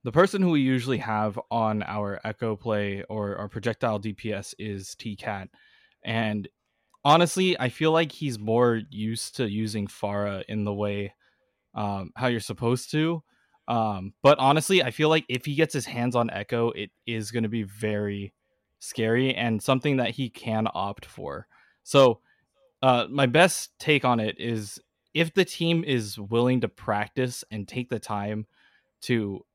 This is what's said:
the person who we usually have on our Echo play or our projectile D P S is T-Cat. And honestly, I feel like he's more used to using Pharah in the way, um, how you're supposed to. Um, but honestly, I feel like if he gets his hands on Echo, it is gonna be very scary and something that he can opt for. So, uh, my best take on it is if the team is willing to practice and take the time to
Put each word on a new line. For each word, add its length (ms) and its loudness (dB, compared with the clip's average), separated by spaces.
the 80 -4
person 300 4
who 100 4
we 100 4
usually 360 2
have 420 -2
on 340 0
our 420 -6
Echo 320 -4
play 460 -2
or 340 -6
our 100 -8
projectile 520 -2
D 120 -6
P 220 -6
S 260 -8
is 360 -8
T-Cat. 540 -8
And 440 -2
honestly, 520 4
I 120 -2
feel 220 2
like 200 2
he's 260 -6
more 520 2
used 480 -6
to 120 0
using 380 -2
Pharah 640 -4
in 160 -2
the 80 -2
way, 400 -4
um, 420 -6
how 120 -2
you're 140 0
supposed 500 -2
to. 320 0
Um, 520 -2
but 180 8
honestly, 440 4
I 80 -2
feel 160 2
like 220 4
if 160 -4
he 100 -4
gets 180 2
his 120 -2
hands 320 0
on 140 2
Echo, 400 0
it 200 -8
is 260 -6
gonna 160 -2
be 160 -2
very 680 -4
scary 560 0
and 280 -2
something 340 2
that 140 0
he 180 -6
can 440 -4
opt 320 -6
for. 420 -12
So, 360 6
uh, 280 4
my 160 2
best 540 4
take 240 2
on 160 4
it 180 -2
is 440 -6
if 200 0
the 120 4
team 380 0
is 360 -2
willing 420 2
to 80 -2
practice 800 -4
and 180 -8
take 220 -8
the 80 -4
time 480 -6
to 420 -2